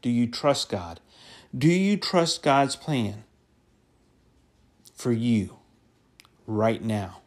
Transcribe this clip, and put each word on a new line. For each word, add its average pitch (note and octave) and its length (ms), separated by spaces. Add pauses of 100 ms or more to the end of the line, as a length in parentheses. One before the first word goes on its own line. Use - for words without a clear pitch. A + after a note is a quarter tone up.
Do B2 80
you A#2+ 200
trust C#3 400
God? F2 320 (560)
Do B2+ 100
you F#3+ 300
trust E3+ 440
God's C#3 360
plan A2 480 (1700)
for - 160
you A2+ 460 (920)
right A2 340
now? G#2 360 (100)